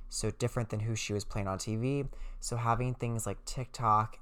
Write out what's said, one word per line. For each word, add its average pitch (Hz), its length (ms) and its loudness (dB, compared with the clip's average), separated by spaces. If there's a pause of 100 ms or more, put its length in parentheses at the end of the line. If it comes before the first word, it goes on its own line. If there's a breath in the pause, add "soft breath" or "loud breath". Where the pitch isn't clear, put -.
so - 240 -2
different 120 380 0
than 104 100 -2
who 110 160 0
she - 160 -2
was 104 120 0
playing 101 220 -2
on 95 120 0
T 110 180 -2
V. 135 280 2 (360 loud breath)
So - 160 -2
having 117 380 2
things 117 300 -2
like 101 200 -4
TikTok 110 760 2